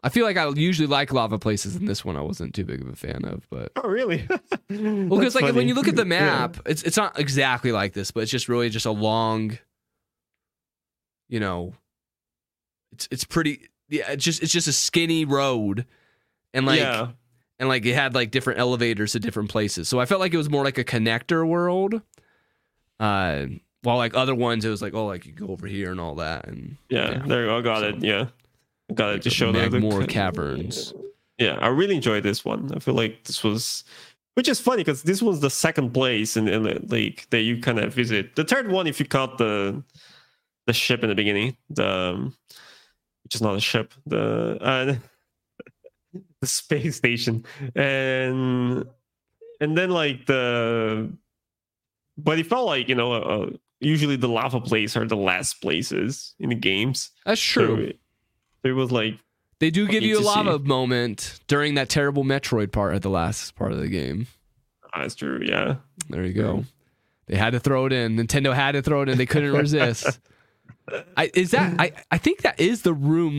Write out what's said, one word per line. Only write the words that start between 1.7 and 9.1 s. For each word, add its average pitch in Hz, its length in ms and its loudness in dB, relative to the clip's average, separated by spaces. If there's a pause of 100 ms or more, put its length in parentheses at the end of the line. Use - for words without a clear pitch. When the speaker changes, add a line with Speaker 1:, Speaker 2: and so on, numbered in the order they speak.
Speaker 1:
and 185 120 -4
this - 180 -4
one 87 100 -4
I 71 60 -4
wasn't - 320 -6
too 101 120 -4
big 65 180 -6
of 64 60 -12
a 64 60 -12
fan - 300 -8
of. - 240 -10
But - 280 -10
Speaker 2:
Oh, 269 120 -4
really? 190 440 -2
<laughs> - 40 0 (320)
Speaker 1:
Well, 202 520 0
'cause, 247 120 4
Speaker 2:
That's - 20 0
Speaker 1:
like, 254 100 4
when 139 100 2
Speaker 2:
funny. - 140 4
Speaker 1:
you 247 40 2
look 269 140 2
at - 80 2
the 226 80 4
Speaker 2:
Yeah. 190 60 0
Speaker 1:
map, 165 480 2 (100)
it's, 151 160 -2
it's 165 140 0
not 202 200 -2
exactly 135 540 0
like 101 220 0
this, 98 180 -6
but - 120 -4
it's 110 80 -4
just 123 180 -4
really 120 200 2
just 110 160 -4
a 117 60 0
long, 110 680 0 (1700)